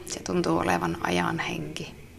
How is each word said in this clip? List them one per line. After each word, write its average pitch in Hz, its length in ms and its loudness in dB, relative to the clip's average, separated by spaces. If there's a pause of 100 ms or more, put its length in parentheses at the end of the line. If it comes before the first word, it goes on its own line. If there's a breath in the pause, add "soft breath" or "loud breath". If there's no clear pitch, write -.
se - 160 -6
tuntuu 170 360 2
olevan 170 420 2
ajan 175 380 2
henki. 156 560 -4 (240)